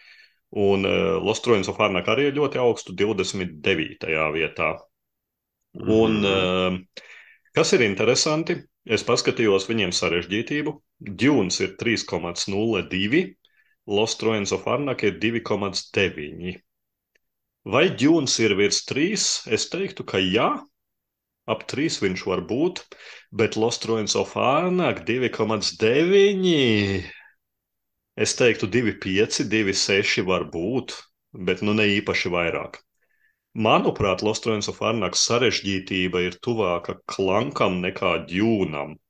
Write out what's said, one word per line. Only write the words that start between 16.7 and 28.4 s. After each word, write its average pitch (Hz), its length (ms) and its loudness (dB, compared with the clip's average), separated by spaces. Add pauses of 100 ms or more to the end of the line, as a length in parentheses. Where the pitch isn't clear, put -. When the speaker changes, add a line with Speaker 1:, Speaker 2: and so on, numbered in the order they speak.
Speaker 1:
Vai 135 240 4
Dunes 143 500 2
ir 107 160 4
virs 98 300 2
trīs? 160 600 -2
Es 110 240 -2
teiktu, 180 360 -6
ka - 120 -4
jā, 113 400 2 (880)
ap 113 200 -4
trīs 139 320 -4
viņš 92 260 -2
var 92 160 0
būt, 143 380 -2 (520)
bet 110 260 0
Lost 113 280 0
Ruins 110 300 -2
of 101 200 -2
Arnak 156 680 0
divi 120 240 0
komats 107 480 -2
deviņi. 147 1300 4 (1160)
Es 107 180 0
teiktu, 117 320 2